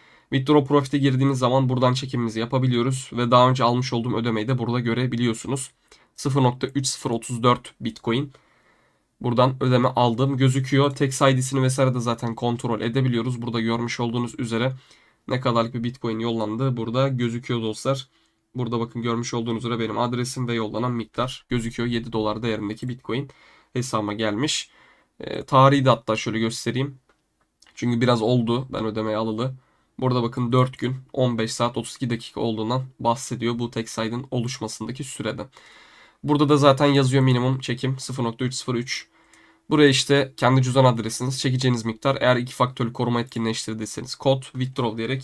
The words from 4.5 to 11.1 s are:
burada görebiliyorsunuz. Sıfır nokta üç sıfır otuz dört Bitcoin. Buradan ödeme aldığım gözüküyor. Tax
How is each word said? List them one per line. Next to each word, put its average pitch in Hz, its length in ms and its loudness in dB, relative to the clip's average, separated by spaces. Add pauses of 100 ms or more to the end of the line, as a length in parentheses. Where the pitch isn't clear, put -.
burada 117 220 0
görebiliyorsunuz. 120 920 -2 (460)
Sıfır 135 260 2
nokta 127 240 2
üç 135 200 -2
sıfır - 240 -4
otuz 117 320 -6
dört 123 380 2
Bitcoin. 117 520 -4 (880)
Buradan 127 400 2
ödeme 127 280 4
aldığım 123 480 2
gözüküyor. 135 540 2
Tax 135 300 -2